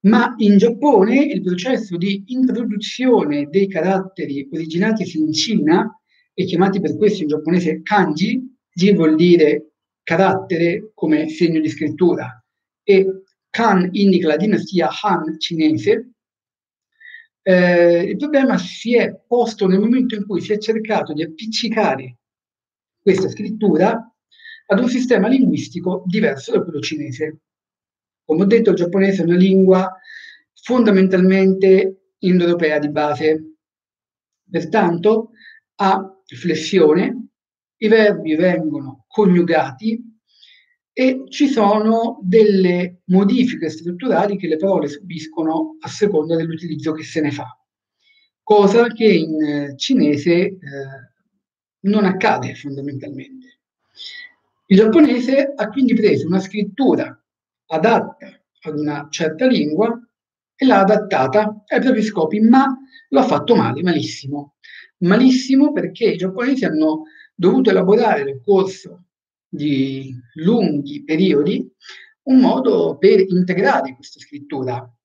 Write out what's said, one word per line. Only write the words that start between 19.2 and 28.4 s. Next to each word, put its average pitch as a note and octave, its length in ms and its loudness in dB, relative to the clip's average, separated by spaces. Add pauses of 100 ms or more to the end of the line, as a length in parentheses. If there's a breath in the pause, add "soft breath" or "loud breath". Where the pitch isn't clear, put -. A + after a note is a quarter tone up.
posto A3+ 400 -2
nel F#3+ 140 2
momento A#3 340 0
in G3+ 120 -8
cui F#3 140 -4
si - 120 -6
è G#3 60 -2
cercato G#3+ 540 -4
di D3+ 100 -6
appiccicare F3 960 -6 (840)
questa F#3 260 0
scrittura G3+ 840 -2 (520 loud breath)
ad G3 120 0
un B3 100 0
sistema A#3 380 0
linguistico F#3 800 -2
diverso F3 460 -2
da G3+ 100 0
quello D#3 180 -8
cinese. D3 600 -10 (920)
Come E3 140 2